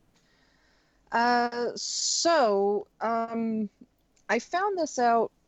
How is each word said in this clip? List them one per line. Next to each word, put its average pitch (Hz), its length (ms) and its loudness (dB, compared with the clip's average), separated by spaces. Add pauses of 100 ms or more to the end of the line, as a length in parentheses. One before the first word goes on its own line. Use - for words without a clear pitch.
(1120)
Uh, 240 640 0
so, 208 1120 0 (140)
um, 226 680 -4 (600)
I 214 100 2
found 381 380 -2
this 311 220 -4
out 233 320 2 (160)